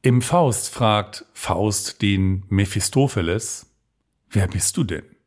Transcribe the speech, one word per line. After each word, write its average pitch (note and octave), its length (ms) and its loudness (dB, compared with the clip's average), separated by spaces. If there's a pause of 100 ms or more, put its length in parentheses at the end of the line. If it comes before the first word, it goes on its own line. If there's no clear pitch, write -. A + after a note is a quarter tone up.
Im B2 200 4
Faust D#3 480 2
fragt G#2 640 0
Faust - 640 -2
den F#2+ 480 2
Mephistopheles: G2+ 1200 -2 (600)
„Wer G2 160 0
bist - 320 -2
du C#3 60 0
denn?“ D#2+ 200 -6 (220)